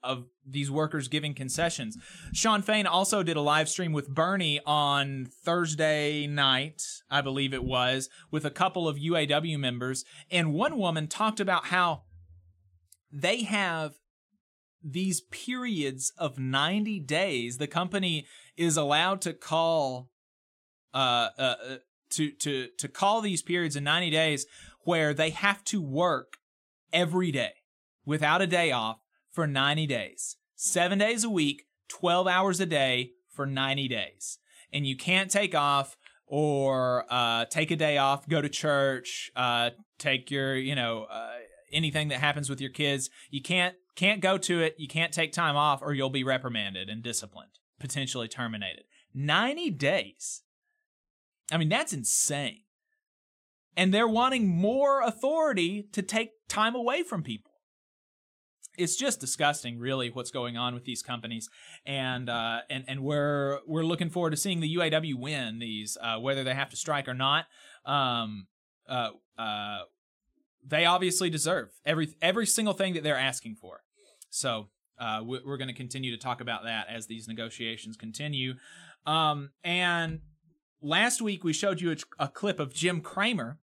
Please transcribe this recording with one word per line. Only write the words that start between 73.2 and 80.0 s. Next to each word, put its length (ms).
for. 220
So, 400
uh, 260
we, 220
we're 100
gonna 160
continue 380
to 100
talk 200
about 240
that 240
as 180
these 220
negotiations 680
continue. 580
Um, 440
and 580